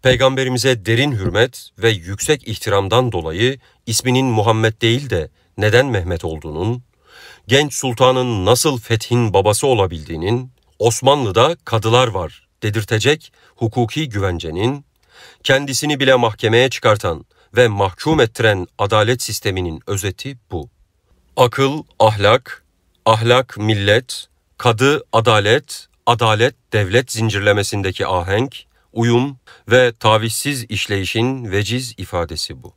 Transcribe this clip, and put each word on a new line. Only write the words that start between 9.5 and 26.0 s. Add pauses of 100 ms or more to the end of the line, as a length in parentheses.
olabildiğinin, (280)
Osmanlı'da
kadılar
var (160)
dedirtecek (220)
hukuki
güvencenin, (580)
kendisini
bile
mahkemeye
çıkartan (300)
ve
mahkum
ettiren (100)
adalet
sisteminin
özeti (140)
bu. (680)
Akıl, (160)
ahlak, (420)
ahlak,
millet, (300)
kadı, (100)
adalet, (180)